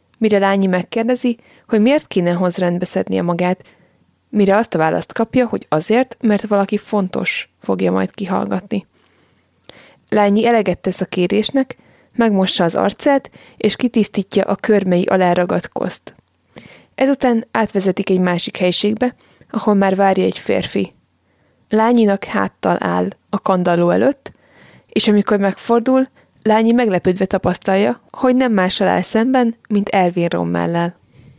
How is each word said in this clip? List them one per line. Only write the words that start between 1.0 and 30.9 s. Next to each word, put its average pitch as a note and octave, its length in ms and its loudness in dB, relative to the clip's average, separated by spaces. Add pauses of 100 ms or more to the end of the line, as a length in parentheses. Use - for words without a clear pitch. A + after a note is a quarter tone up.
hogy A3 120 2
miért C#4 260 2
kéne F3 260 0
hoz F3 240 -2
rendbe F3 280 -2
szednie F#3+ 380 -2
magát, F3 400 -2 (720)
mire G3 240 2
azt A3+ 180 -2
a F3 40 0
választ E3 340 -2
kapja, A#3+ 340 0
hogy G3+ 220 -6
azért, A3 520 0
mert G#3+ 260 0
valaki G#3 300 0
fontos - 840 -4
fogja F#3 320 -2
majd F#3+ 200 -2
kihallgatni. G3 760 -6 (1200)
Lányi G#3 380 2
eleget G#3+ 320 0
tesz - 220 -4
a F#3 40 -4
kérésnek, G3+ 720 -2 (380)
megmossa G3+ 500 0
az E3+ 100 0
arcát, C4+ 560 0 (260)
és - 200 -2
kitisztítja G3+ 680 0
a G3+ 100 -2
körmei F#3+ 500 0
alá F#3 280 2
ragadt F3+ 360 -2
koszt. - 460 -8 (800)
Ezután C4 560 0
átvezetik G3 600 -2
egy F#3 80 2
másik F3+ 380 -2
helyiségbe, G#3 580 0 (360)
ahol G#3+ 240 0
már G3 220 2
várja F#3+ 280 2
egy F#3 140 -2
férfi. F#3+ 540 -4 (760)
Lányinak A3 560 2
háttal G3 540 -2
áll F3+ 300 -2 (220)
a G3+ 100 -4
kandalló F3 500 2
előtt, G3+ 420 0 (540)
és - 220 -2
amikor G#3 300 2
megfordul, A#3 720 0 (340)
Lányi A3 300 2
meglepődve F#3+ 520 0
tapasztalja, F#3+ 760 -2 (100)
hogy B3+ 260 0
nem B3+ 160 2
mással F#3 360 0
áll F3+ 140 2
szemben, A#3 540 0 (120)
mint G#3 200 -2
Erwin F3+ 400 0
Rommellel. E3+ 720 -4 (400)